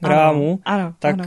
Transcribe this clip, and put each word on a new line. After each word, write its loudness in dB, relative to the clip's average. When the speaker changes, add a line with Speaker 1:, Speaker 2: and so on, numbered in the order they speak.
Speaker 1:
Ano, 0
Speaker 2:
rámu, 2
Speaker 1:
ano, -4
Speaker 2:
tak, 0
Speaker 1:
ano. -6